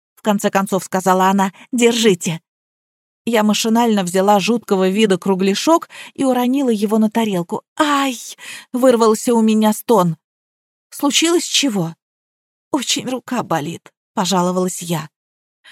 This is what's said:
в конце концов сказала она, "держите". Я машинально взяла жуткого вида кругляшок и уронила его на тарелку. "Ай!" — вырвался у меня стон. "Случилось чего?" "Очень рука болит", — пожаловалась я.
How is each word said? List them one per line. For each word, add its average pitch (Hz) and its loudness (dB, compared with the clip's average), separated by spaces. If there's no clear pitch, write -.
в - -20
конце 208 -2
концов 196 -2
сказала 185 0
она, 196 0
"держите". 226 2
Я 226 0
машинально 220 0
взяла 190 2
жуткого 190 0
вида 202 2
кругляшок 196 0
и 277 -4
уронила 254 0
его 214 0
на 214 2
тарелку. 214 -4
"Ай!" — 277 0
вырвался 233 4
у 226 2
меня 214 2
стон. 180 0
"Случилось 320 0
чего?" 190 -2
"Очень 247 -4
рука 247 -6
болит", — 165 -6
пожаловалась 185 -2
я. 165 -6